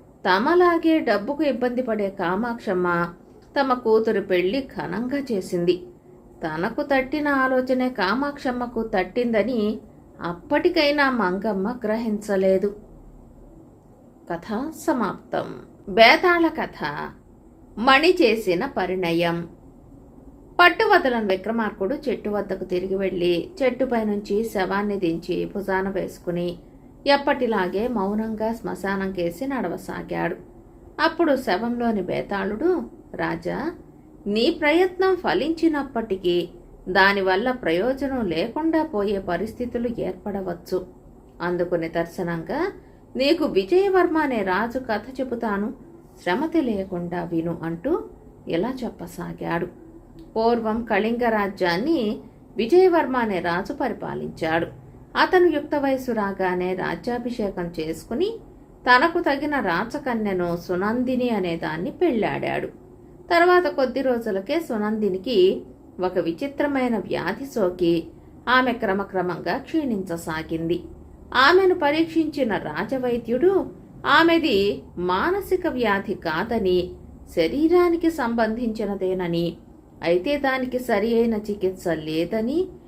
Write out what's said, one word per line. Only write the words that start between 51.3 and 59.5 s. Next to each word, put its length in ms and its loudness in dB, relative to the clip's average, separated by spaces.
విజయవర్మ 600 4
అనే 220 0
రాజు 340 -2
పరిపాలించాడు. 920 -2
అతను 280 6
యుక్త 300 0
వయసు 360 0
రాగానే 640 -2
రాజ్యాభిషేకం 1040 -4
చేసుకుని, 540 -4
తనకు 340 6
తగిన 400 0